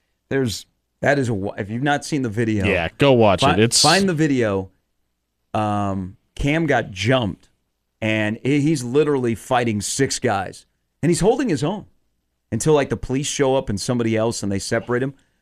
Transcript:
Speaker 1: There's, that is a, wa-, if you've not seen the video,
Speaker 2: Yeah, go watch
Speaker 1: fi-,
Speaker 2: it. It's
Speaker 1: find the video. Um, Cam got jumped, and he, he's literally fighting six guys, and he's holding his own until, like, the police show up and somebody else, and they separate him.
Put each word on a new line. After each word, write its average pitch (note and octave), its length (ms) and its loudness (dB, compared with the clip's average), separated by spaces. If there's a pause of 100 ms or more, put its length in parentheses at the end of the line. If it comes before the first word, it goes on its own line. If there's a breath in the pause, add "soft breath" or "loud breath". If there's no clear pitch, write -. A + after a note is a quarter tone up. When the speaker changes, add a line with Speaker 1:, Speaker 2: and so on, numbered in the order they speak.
(300)
Speaker 1:
There's, B2+ 360 -2 (360)
that C#3+ 180 2
is A#2+ 100 0
a, A#2 60 -2
wa-, G2 220 -6
if G2+ 120 -8
you've A#2+ 140 -6
not C#3+ 220 -2
seen D3 160 -4
the B2 80 -4
video, G#2+ 360 -2
Speaker 2:
Yeah, F2 320 0
go C#3 160 6
watch G#2+ 280 6
Speaker 1:
fi-, C3+ 120 4
Speaker 2:
it. G2+ 60 2
It's A#2 220 4
Speaker 1:
find F#3 280 4
the F3 60 0
video. A#2 560 0 (800)
Um, G2+ 680 -4 (180)
Cam D3+ 320 0
got A#2 240 0
jumped, G#2 580 -2 (520)
and A2 420 -2
he, C#3+ 180 0
he's D3 220 0
literally C3 500 0
fighting A2+ 480 -2
six - 380 -2
guys, G2 480 -4 (340)
and D3 80 2
he's E3 120 2
holding B3 280 2
his D3 140 -2
own F#3 220 -4 (680)
until, D3+ 220 2
like, C3+ 160 2
the G#2+ 80 -2
police C3+ 300 -4
show C3+ 280 0
up C3+ 120 -2
and G#2 140 -4
somebody A#2 340 0
else, A2 280 -2
and G2 80 -4
they G2 80 -2
separate A#2+ 420 -2
him. C3+ 140 -4 (260)